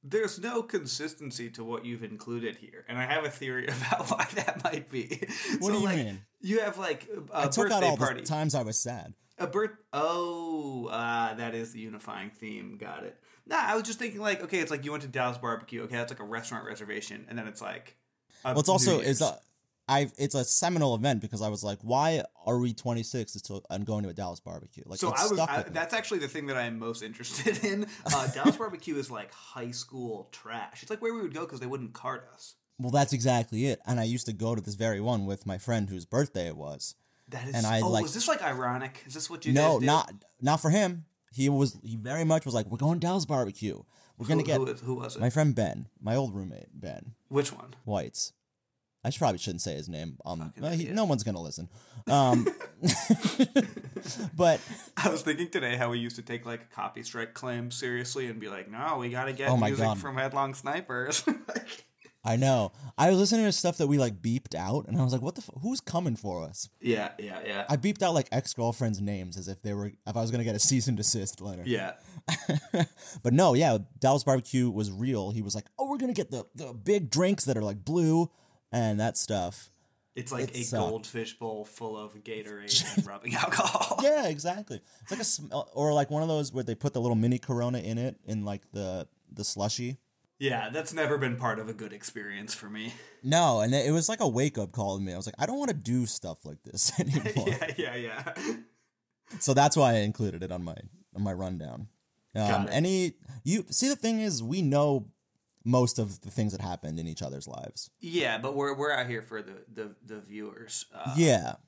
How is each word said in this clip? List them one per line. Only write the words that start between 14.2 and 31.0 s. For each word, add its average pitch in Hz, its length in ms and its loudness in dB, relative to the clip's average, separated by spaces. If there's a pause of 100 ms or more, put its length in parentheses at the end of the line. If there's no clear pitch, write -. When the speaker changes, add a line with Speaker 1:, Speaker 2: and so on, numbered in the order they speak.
Speaker 1:
okay, 180 160 -2
it's 160 120 0
like 139 120 -4
you 147 80 -6
went 147 120 -6
to 135 60 -10
Dallas 123 280 0
Barbecue. 117 460 -6
Okay, 117 120 -8
that's, 120 160 -2
like, 113 80 -12
a 107 60 -10
restaurant 113 400 -8
reservation, 104 640 -10
and 117 100 -8
then 110 80 -8
it's, 104 140 -12
like, 98 340 -12 (480)
a 131 60 -2
Speaker 2:
Well, 131 100 4
it's 147 80 6
also, 180 300 6
Speaker 1:
New - 60 2
Year's. 135 180 2
Speaker 2:
it's - 0 -
a, 110 180 2 (480)
I've, 139 300 2
it's 139 160 0
a 131 120 2
seminal 160 500 4
event 120 260 2
because 107 200 -6
I 107 80 -2
was 101 140 -6
like, 101 180 -4
"Why 143 420 2 (220)
are 123 120 4
we 123 160 2
twenty-six 117 600 -4
and 98 80 -10
still, 98 260 -8
and 98 160 -4
going 107 180 -2
to 95 60 -4
a 85 40 -10
Dallas 87 260 -8
barbecue?" - 460 -14
Like, - 140 -10
Speaker 1:
So - 100 2
Speaker 2:
it - 100 -2
Speaker 1:
I 170 40 6
was, 214 100 4
Speaker 2:
stuck 160 160 2
Speaker 1:
I, 143 80 0
Speaker 2:
with 156 100 -4
me. 165 60 -12
Speaker 1:
that's 165 200 -4
actually 220 260 -2
the 143 100 -4
thing 143 180 -6
that 135 100 -2
I'm 117 220 -4
most 113 240 -6
interested 120 600 -2
<laughs> - 20 -
in. 202 200 0 (200)
Uh, 135 220 2
Dallas 135 280 0
barbecue 180 400 -6
is, 127 160 -4
like, 104 220 -10
high 120 380 -12
school 120 600 -8
trash. - 520 -12
It's, - 60 -20
like, 214 120 -6